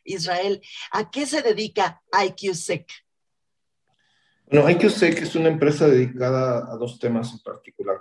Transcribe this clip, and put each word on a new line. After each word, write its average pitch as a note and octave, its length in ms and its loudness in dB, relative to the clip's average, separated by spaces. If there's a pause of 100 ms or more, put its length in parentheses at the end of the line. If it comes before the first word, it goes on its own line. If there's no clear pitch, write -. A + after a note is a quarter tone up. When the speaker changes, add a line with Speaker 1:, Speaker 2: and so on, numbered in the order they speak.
Speaker 1:
Israel? F#3 580 -4 (300)
¿A G#3 180 -4
qué C#4+ 160 -6
se D4 160 -2
dedica G#3 580 -2 (120)
I F#3 180 2
Q F#3+ 240 -6
Sec? E3 320 -8 (1600)
Speaker 2:
Bueno, D3 240 6
I F3 60 4
Q G#3+ 120 4
Sec E3+ 320 2
es D3+ 140 -6
una D#3+ 140 2
empresa D#3 400 2
dedicada B2+ 840 0
a A2+ 40 -10
dos A#2+ 240 -8
temas A#2 320 -4
en A2+ 80 -18
particular - 600 -10